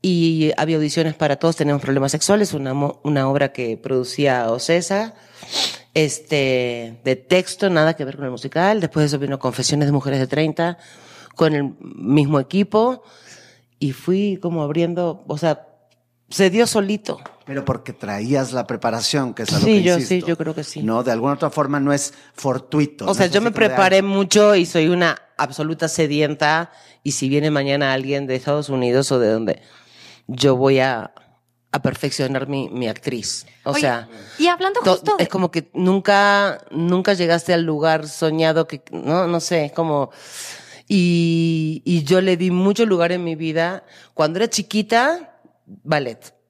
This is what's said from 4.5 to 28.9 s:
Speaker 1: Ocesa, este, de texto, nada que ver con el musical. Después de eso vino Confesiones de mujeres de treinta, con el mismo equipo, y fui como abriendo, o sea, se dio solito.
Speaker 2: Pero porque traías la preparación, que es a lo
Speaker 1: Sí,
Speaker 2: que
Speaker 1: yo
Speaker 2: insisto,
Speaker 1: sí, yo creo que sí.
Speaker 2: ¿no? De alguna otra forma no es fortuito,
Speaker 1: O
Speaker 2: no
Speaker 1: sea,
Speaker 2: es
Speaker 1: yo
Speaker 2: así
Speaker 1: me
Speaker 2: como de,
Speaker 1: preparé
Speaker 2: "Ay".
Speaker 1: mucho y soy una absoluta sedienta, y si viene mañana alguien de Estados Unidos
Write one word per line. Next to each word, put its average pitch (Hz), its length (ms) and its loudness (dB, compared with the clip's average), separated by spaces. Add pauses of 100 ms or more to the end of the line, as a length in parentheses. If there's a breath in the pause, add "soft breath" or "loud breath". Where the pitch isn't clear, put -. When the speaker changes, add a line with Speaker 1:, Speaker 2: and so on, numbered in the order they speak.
Speaker 1:
Ocesa, 180 640 -2 (800 loud breath)
este, 127 1080 -2
de 131 120 2
texto, 185 540 0
nada 160 240 4
que 143 100 -8
ver 147 120 -10
con 143 100 -8
el 127 40 -6
musical. 170 500 0
Después 156 220 0
de 147 60 4
eso 143 100 -2
vino 135 200 -4
Confesiones 139 500 -2
de 143 40 2
mujeres 139 280 0
de 127 60 0
treinta, 160 520 -2 (580 loud breath)
con 156 180 2
el 143 260 -2
mismo 139 600 2
equipo, 214 640 0 (760 loud breath)
y 139 140 -2
fui 190 500 -2
como 170 220 -2
abriendo, 170 640 -2
o 151 100 -6
sea, 156 260 0 (640)
se 190 220 4
dio 226 160 4
solito. 208 540 -2 (260)
Speaker 2:
Pero 139 180 -8
porque 120 280 -6
traías 117 600 -4
la 120 140 -4
preparación, 117 680 -2
que 113 100 -8
es - 80 -4
a 156 80 0
lo 196 40 4
Speaker 1:
Sí, 220 140 6
Speaker 2:
que 185 40 4
Speaker 1:
yo 175 120 4
Speaker 2:
insisto, 156 200 0 (120)
Speaker 1:
sí, - 20 -2
yo 165 80 0
creo 156 180 -6
que 156 100 -8
sí. 151 180 -10
Speaker 2:
¿no? 113 220 0
De 123 80 0
alguna 123 220 0
otra 151 160 -2
forma 143 300 -2
no 139 120 2
es 143 200 -2 (220 loud breath)
fortuito, 135 680 -4
Speaker 1:
O - 40 -2
Speaker 2:
no 147 60 0
Speaker 1:
sea, 185 120 2
Speaker 2:
es 170 60 -2
Speaker 1:
yo 196 60 2
Speaker 2:
así 220 60 2
Speaker 1:
me 233 80 0
Speaker 2:
como 220 100 0
de, 214 60 4
Speaker 1:
preparé 185 280 4
Speaker 2:
"Ay". 196 60 6
Speaker 1:
mucho 196 540 4
y 175 100 2
soy 165 220 2
una 175 280 2 (220)
absoluta 156 500 -4
sedienta, 151 840 0 (340 soft breath)
y 143 80 -2
si 131 160 -4
viene 147 220 2
mañana 139 420 0
alguien 135 340 -2
de 131 80 -2
Estados 143 340 -4
Unidos 131 440 0